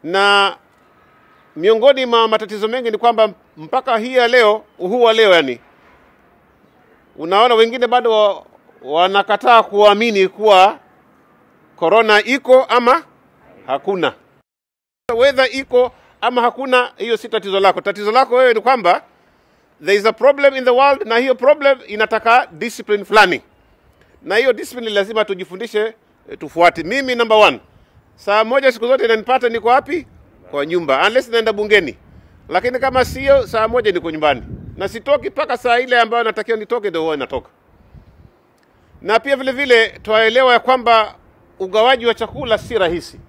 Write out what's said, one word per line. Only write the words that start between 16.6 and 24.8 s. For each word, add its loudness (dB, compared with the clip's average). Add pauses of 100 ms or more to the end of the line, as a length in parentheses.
hiyo -4
si -12
tatizo -4
lako. 0
Tatizo -6
lako 0
wewe 2
ni -2
kwamba 0 (840)
there 2
is -2
a 0
problem 2
in -6
the 2
world, 2
na 0
hiyo 0
problem 2 (100)
inataka 0
discipline -6
fulani. 2 (840)
Na -6
hiyo 0
discipline -10